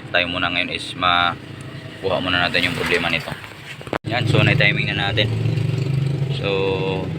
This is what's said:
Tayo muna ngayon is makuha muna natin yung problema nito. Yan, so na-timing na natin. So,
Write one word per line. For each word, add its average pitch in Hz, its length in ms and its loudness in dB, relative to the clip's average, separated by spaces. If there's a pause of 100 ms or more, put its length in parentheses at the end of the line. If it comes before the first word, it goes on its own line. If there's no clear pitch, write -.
(160)
Tayo 87 160 2
muna 90 160 0
ngayon 87 240 0
is - 240 -6
makuha 87 1300 0
muna 90 240 2
natin 87 240 0
yung 82 80 -4
problema 85 320 0
nito. 80 160 -2 (800)
Yan, 120 240 0
so 107 80 6
na-timing 104 560 4
na 101 160 0
natin. 107 160 2 (1120)
So, 95 640 0 (160)